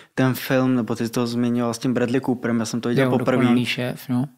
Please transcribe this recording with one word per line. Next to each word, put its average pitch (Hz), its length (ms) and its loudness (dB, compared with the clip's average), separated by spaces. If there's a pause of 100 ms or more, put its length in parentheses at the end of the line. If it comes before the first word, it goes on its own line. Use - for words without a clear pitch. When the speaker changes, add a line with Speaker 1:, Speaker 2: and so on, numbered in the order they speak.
(140)
Speaker 1:
ten 131 200 2
film, 131 400 0
nebo 117 200 0
ty 117 120 -4
jsi 110 60 -6
to 120 140 0
zmiňoval 120 480 0
s - 40 -8
tím 127 160 0
Bradley 123 260 0
Cooperem, 120 400 0
já 113 60 -2
jsem 120 140 -4
to 120 80 -4
viděl 131 160 2
Speaker 2:
Jo, 127 60 2
Speaker 1:
poprvé. 127 260 2
Speaker 2:
Dokonalý 123 280 4
šéf, - 440 -6
no. 123 160 0 (140)